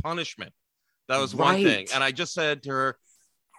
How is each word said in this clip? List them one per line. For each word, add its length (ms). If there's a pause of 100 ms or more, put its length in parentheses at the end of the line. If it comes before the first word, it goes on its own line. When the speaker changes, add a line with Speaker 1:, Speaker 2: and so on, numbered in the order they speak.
Speaker 1:
punishment? 500 (560)
That 100
was 160
one 220
thing. 80
Speaker 2:
Right. 300
Speaker 1:
And 100
I 80
just 220
said 300
to 60
her, 280 (600)